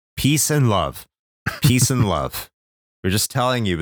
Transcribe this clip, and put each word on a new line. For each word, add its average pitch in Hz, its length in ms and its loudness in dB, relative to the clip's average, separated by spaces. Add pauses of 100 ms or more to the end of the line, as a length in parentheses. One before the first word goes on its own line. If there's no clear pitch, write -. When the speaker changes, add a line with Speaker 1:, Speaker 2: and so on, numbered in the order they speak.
(180)
Speaker 1:
peace 143 320 0
and 147 200 2
love. 82 380 -2 (540)
Peace 123 280 4
and 120 200 0
Speaker 2:
<laughs> - 0 -
Speaker 1:
love. 73 400 -4 (520)
We're 92 100 -2
just 104 200 -2
telling 123 340 0
you 90 160 0